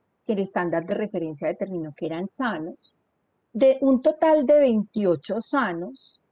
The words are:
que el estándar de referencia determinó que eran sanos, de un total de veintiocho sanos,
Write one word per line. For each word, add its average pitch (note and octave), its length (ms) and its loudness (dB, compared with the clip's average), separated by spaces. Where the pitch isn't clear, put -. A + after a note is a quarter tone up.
que A3+ 60 -2
el G3 60 -2
estándar F3 460 -4
de G3 80 -6
referencia E3 540 -6
determinó F3 480 -8
que - 100 -10
eran E3 240 -6
sanos, G3 680 -10
de C4+ 300 4
un C4 200 4
total D#4 440 4
de D4 140 6
veintiocho G#3 800 0
sanos, A3 920 -6